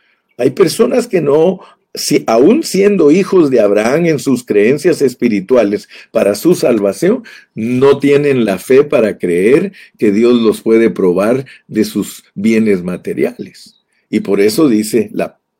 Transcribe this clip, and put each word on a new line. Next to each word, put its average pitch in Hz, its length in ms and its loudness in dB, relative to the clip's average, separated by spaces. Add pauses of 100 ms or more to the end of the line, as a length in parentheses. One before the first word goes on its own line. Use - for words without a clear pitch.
(360)
Hay 123 140 0
personas 240 560 0
que 180 140 -2
no, 160 400 0 (340)
si, - 320 -2
aún 160 380 2
siendo 190 460 2
hijos 180 400 2
de 123 100 2
Abraham 107 460 0
en 156 120 0
sus 123 260 -4
creencias 143 560 0
espirituales 110 880 0 (220)
para 101 240 0
su 165 200 0
salvación, 135 680 -2 (320)
no 127 440 0
tienen 143 460 0
la 95 140 -2
fe 131 260 2
para 110 320 0
creer 107 560 0 (240)
que 107 160 0
Dios 117 300 2
los 107 180 0
puede 113 300 2
probar 98 560 -2 (220)
de 107 160 -2
sus - 400 -8 (100)
bienes 107 480 0
materiales. - 1000 -8 (300)
Y 208 100 -2
por 98 200 -2
eso 156 280 2
dice, 107 440 -2
la 92 260 -8 (220)